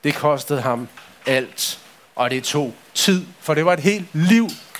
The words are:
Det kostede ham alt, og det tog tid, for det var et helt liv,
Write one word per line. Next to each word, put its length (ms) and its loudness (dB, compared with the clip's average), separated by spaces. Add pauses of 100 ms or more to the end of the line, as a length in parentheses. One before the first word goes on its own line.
Det 100 0
kostede 460 -2
ham 280 -4 (380)
alt, 520 -2 (360)
og 160 -2
det 140 -4
tog 300 -4 (200)
tid, 320 2 (140)
for 140 -2
det 100 0
var 80 4
et 80 0
helt 320 0
liv, 360 4 (320)